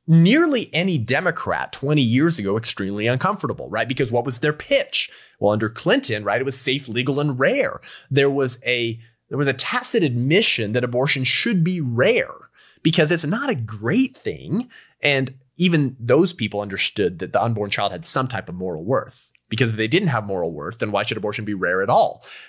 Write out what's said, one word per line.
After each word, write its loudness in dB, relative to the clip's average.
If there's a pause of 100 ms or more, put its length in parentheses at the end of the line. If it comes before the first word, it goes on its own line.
nearly 6
any 0
Democrat -2
twenty 2
years 4
ago 0
extremely -4
uncomfortable, -2
right? -2
Because -2
what 0
was -4
their 0
pitch? -2 (300)
Well, 4
under 0
Clinton, 0
right, 0
it -4
was -4
safe, -2
legal, -2
and 0
rare. 0 (300)
There 4
was 0
a, 0 (320)
there -4
was 2
a 2
tacit 0
admission 2
that 0
abortion 0
should 2
be -2
rare 0 (480)
because 2
it's 0
not -2
a 0
great -2
thing. -6 (320)
And 2 (220)
even 2
those 2
people -4
understood -2
that -8
the 2
unborn -2
child -2
had -10
some -4
type -8
of -10
moral -8
worth, -4 (180)
because 0
if -4
they 0
didn't 2
have -2
moral -2
worth, -10
then -4
why 0
should -4
abortion -6
be -4
rare 0
at 0
all? 2 (260)